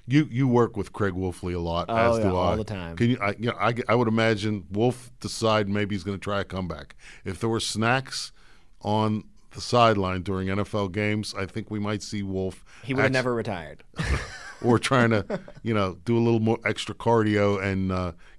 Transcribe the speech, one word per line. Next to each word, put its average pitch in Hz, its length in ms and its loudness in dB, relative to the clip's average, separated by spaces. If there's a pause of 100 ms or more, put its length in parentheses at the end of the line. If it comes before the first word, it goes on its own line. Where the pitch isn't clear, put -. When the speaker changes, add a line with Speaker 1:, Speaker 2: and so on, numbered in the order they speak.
Speaker 1:
You, 143 240 4
you 131 160 0
work 120 300 4
with 95 160 -6
Craig 98 220 -2
Wolfley 90 400 -4
a 90 40 -4
lot, 85 300 -2
Speaker 2:
Oh, 117 80 -2
Speaker 1:
as 113 220 4
Speaker 2:
yeah, 101 120 2
Speaker 1:
do 90 60 0
Speaker 2:
all 90 160 2
Speaker 1:
I. 110 40 0
Speaker 2:
the 110 80 -2
time. 90 320 -8
Speaker 1:
Can 120 140 2
you, 127 100 0
I, 101 180 0
you 113 80 -4
know, 117 120 -2
I, 110 160 2 (140)
I 107 60 4
would 120 140 4
imagine 107 640 2
Wolf 117 400 0 (100)
decide 107 480 0
maybe 104 260 -2
he's 85 100 -6
gonna 98 140 -6
try 101 220 -4
a 92 40 -4
comeback. 90 500 -8 (300)
If 95 160 -8
there 117 80 -2
were 113 120 0
snacks 120 720 -2 (500)
on 107 420 0 (280)
the - 80 -14
sideline 101 640 4
during 95 260 -2
N 98 120 -2
F 98 140 -6
L 101 140 -2
games, 104 480 -2
I 98 80 -4
think 98 260 -10
we 110 80 -6
might 104 240 -4
see 104 200 -8
Wolf 95 420 -4 (200)
Speaker 2:
He 131 100 -4
would 131 60 0
have - 60 4
Speaker 1:
act- 131 60 0
Speaker 2:
never 127 220 0
retired. 92 480 -6 (400)
Speaker 1:
<laughs> - 400 -16
or 117 160 6
trying 120 320 4
to, 110 300 0 (220)
you 113 120 0
know, 92 300 0
do 117 120 2
a 117 40 4
little 117 200 4
more 110 240 2
extra 107 300 -4
cardio 104 680 4
and, 95 300 0
uh, 90 200 -2 (260)